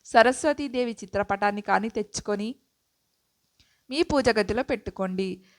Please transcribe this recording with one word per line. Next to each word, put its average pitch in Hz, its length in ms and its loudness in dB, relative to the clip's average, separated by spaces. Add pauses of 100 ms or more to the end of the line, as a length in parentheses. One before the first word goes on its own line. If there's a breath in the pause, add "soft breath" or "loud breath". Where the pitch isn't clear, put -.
సరస్వతీదేవి 254 840 2
చిత్రపటాన్ని 202 720 -4
కానీ 202 280 0
తెచ్చుకొని 214 680 -6 (1300)
మీ 285 140 0
పూజ 277 260 2
గదిలో 220 340 0
పెట్టుకోండి. 190 800 -6 (180 soft breath)